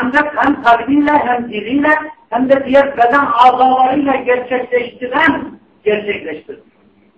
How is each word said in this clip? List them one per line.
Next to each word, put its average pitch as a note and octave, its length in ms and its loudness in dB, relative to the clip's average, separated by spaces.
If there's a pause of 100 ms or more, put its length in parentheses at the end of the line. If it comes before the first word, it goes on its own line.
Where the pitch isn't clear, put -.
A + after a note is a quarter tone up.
ancak B3+ 440 -2
hem - 180 -2
kalbiyle C4+ 480 2
hem A#3+ 380 -2
diliyle A#3+ 400 -2 (400)
hem B3+ 200 -2
de C4+ 160 2
diğer C#4 320 2
beden A#3+ 360 2
azalarıyla B3+ 800 2
gerçekleştiren B3 1400 -2 (240)
gerçekleştirir. F#3+ 760 -6 (580)